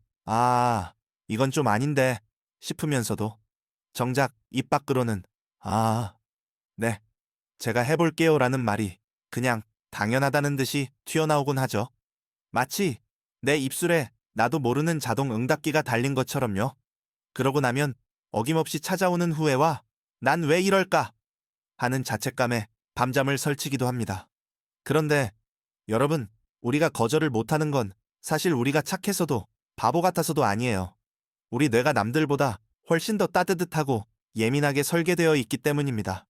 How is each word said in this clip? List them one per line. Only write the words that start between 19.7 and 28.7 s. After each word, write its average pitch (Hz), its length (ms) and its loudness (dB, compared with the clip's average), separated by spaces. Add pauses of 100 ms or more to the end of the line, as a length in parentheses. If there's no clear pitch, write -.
"난 156 220 2
왜 156 180 4
이럴까?" 185 520 2 (640)
하는 127 280 -2
자책감에 120 640 -2 (260)
밤잠을 135 420 0
설치기도 139 520 -2
합니다. 104 400 -6 (560)
그런데 147 480 0 (560)
여러분, 127 400 0 (320)
우리가 147 280 0
거절을 143 420 0
못하는 147 420 0
건 113 200 -2 (300)
사실 160 300 0
우리가 139 280 2